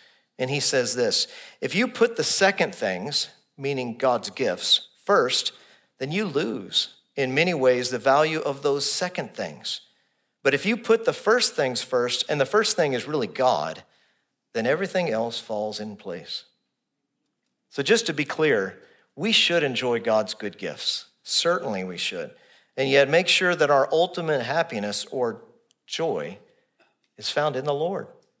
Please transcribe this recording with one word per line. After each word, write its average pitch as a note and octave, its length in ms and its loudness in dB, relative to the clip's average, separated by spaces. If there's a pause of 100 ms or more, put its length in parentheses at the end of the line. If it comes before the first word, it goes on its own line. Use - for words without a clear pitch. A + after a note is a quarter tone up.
(380)
And B2+ 140 -4
he C#3+ 80 -2
says B2 360 0
this, A#2 300 0 (360)
"If - 120 -4
you A3 140 2
put A#3 280 0
the D#3 80 0
second F#3+ 520 2
things, G#2 540 -4 (280)
meaning C3 400 -4
God's A#2+ 320 0
gifts, - 600 0 (140)
first, - 500 2 (440)
then C3+ 140 -6
you G#3 140 0
lose D3+ 640 -2 (260)
in C3 180 -2
many E3+ 220 2
ways B2+ 340 4
the B2+ 80 -2
value D3+ 440 2
of C#3 200 -4
those C#3 300 0
second F3+ 420 -4
things. - 480 -8 (600)
But C#3 100 4
if C#3 100 -2
you A3 140 0
put A3+ 280 2
the D3+ 80 2
first A#3+ 420 2
things B2+ 260 0
first, B2 480 0
and D3+ 100 0
the C3+ 60 2
first - 300 2
thing D3 180 2
is A#2+ 120 -2
really C#3+ 200 -2
God, E2 580 0 (680)
then A2+ 160 -2
everything F3 420 0
else A2+ 300 -2
falls G#2+ 400 -6
in G#2+ 160 -10
place." F#2 480 -10 (1300)
So - 120 -4
just A3 240 4
to E3 80 -2
be D3 120 -2
clear, A#2 540 0 (360)
we G3 160 -2
should E3+ 320 2
enjoy B2 360 0
God's G#2+ 360 2
good G#2 240 -10
gifts. - 460 -6 (180)
Certainly B2+ 600 -2
we F2+ 120 -10
should. E2+ 380 -6 (420)
And C3+ 100 0
yet C3+ 220 6
make F3 180 4
sure F3+ 280 2
that D3 160 4
our C#3 200 4
ultimate D#3+ 520 0
happiness A#2 640 -2
or A#2 360 -4 (460)
joy D3+ 500 -4 (800)
is G#2+ 140 -6
found D3 240 0
in C3 100 -4
the D3 80 0
Lord. E3 360 -4 (320)